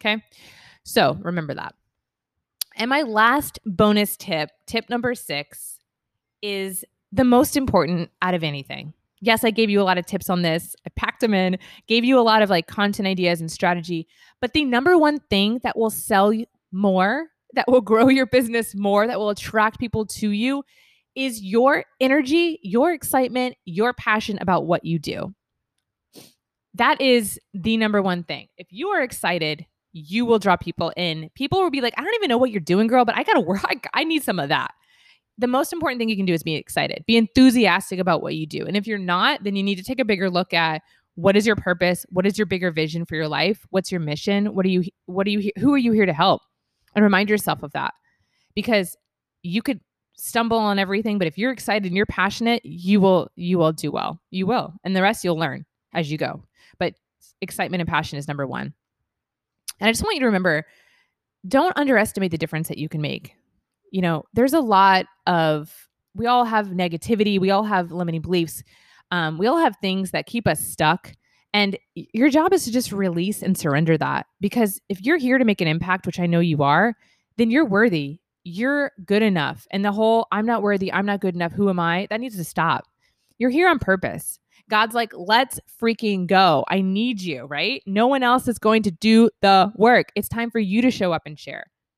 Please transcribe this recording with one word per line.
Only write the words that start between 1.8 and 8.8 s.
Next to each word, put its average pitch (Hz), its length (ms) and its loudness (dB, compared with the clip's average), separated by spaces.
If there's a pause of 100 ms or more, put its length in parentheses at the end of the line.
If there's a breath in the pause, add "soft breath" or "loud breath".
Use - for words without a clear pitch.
And 233 140 -4
my 285 140 0
last 233 640 0
bonus 208 500 2
tip, 165 320 -4 (160)
tip 226 240 -6
number 240 240 -4
six, - 640 -10 (640)
is 196 420 -6 (280)
the 226 120 2
most 247 320 4
important 175 540 0 (140)
out 185 100 0
of 165 100 -2
anything. 139 500 -8 (280)